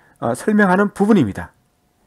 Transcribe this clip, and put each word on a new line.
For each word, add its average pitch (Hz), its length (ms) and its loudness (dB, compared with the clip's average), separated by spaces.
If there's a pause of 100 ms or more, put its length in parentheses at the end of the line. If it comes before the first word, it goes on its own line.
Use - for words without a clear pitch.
(180)
어, 120 160 -4
설명하는 208 580 0
부분입니다. 143 600 0 (540)